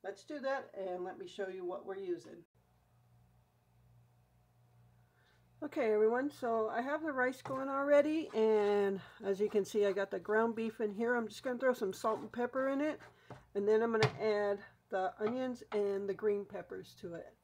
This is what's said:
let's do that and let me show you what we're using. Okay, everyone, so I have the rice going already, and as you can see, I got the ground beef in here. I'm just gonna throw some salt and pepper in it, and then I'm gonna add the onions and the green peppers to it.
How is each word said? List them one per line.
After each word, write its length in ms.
let's 200
do 160
that 380
and 260
let 160
me 80
show 200
you 160
what 220
we're 120
using. 460
Okay, 280
everyone, 380
so 400
I 120
have 220
the 80
rice 300
going 280
already, 640
and 640
as 160
you 100
can 160
see, 200
I 60
got 200
the 80
ground 360
beef 260
in 100
here. 240
I'm 120
just 160
gonna 140
throw 160
some 200
salt 260
and 120
pepper 380
in 120
it, 180
and 120
then 140
I'm 100
gonna 200
add 380
the 300
onions 520
and 360
the 60
green 320
peppers 560
to 140
it. 180